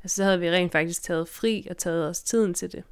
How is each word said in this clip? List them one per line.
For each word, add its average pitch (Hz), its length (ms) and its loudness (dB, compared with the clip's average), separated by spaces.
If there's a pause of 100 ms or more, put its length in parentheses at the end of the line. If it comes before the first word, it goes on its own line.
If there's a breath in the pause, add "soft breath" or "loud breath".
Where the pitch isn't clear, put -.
altså, - 140 -4
så 196 80 2
havde 190 160 6
vi 170 100 0
rent 180 220 2
faktisk 165 300 0
taget 165 260 -2
fri 220 420 -2
og 175 60 -8
taget 165 320 -2
os 175 140 -6
tiden 214 320 2
til - 180 -8
det 175 200 -12